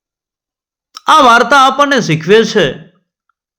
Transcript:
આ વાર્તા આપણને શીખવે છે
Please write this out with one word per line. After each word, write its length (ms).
આ 140
વાર્તા 360
આપણને 440
શીખવે 420
છે 300